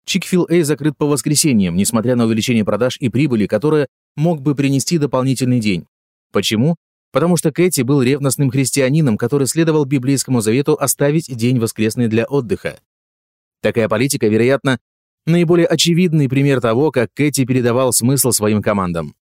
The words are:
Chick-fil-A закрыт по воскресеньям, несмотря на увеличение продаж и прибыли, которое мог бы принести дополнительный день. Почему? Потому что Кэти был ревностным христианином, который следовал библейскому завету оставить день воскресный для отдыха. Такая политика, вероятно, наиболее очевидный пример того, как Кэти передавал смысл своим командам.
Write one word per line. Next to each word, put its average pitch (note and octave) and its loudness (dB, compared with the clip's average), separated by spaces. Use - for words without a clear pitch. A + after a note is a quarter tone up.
Chick-fil-A F3 0
закрыт D3 -2
по D3+ 0
воскресеньям, C#3 0
несмотря A2 0
на A#2+ 2
увеличение A2+ 0
продаж G#2+ -2
и B2+ -2
прибыли, A#2+ 0
которое D3 0
мог D#3 0
бы C#3 0
принести C#3 0
дополнительный B2+ 0
день. G2+ -2
Почему? A2+ 0
Потому E3 2
что D#3 0
Кэти E3+ 0
был C3+ 2
ревностным C3+ 0
христианином, C3+ 0
который C3+ 0
следовал D#3 0
библейскому C3 -2
завету C#3 0
оставить C#3+ -2
день A#2+ 0
воскресный A2+ -2
для A2 0
отдыха. G2 -4
Такая G#2+ 0
политика, A#2 0
вероятно, B2 0
наиболее E3+ 2
очевидный D#3+ 2
пример C3+ 2
того, B2 2
как A#2 0
Кэти C3+ 0
передавал B2 0
смысл B2 0
своим G#2+ 0
командам. F2 -2